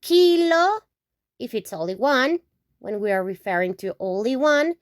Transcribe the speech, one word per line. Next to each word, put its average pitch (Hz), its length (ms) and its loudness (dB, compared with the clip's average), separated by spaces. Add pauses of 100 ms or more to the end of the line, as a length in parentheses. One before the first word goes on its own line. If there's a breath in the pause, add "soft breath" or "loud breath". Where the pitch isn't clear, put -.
kilo, 349 800 4 (580)
if 208 160 -12
it's 214 180 -8
only 175 220 -6
one, 277 460 0 (380)
when 208 220 -8
we 208 120 -2
are 190 120 0
referring 185 500 -4
to 190 260 -8
only 202 360 -2
one 294 460 2